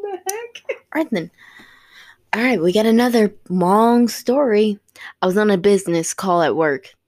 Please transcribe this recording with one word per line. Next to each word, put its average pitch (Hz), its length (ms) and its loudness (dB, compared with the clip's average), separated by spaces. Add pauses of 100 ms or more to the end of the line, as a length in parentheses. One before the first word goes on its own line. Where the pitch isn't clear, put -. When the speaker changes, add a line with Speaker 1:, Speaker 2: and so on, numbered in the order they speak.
(260)
Speaker 1:
the 381 80 -6
heck? 466 360 -14
Speaker 2:
All 508 60 -8 (260)
right, 311 80 -8
then. 175 200 -6 (1040)
All 214 80 -2
right, 247 180 0
we 175 120 0
got 214 120 2
another 226 500 2 (140)
long 220 600 2
story. 220 720 0 (440)
I 185 40 0
was 185 120 0
on 214 120 2
a 196 60 2
business 180 560 0
call 175 300 0
at 135 140 0
work. 151 360 -2 (140)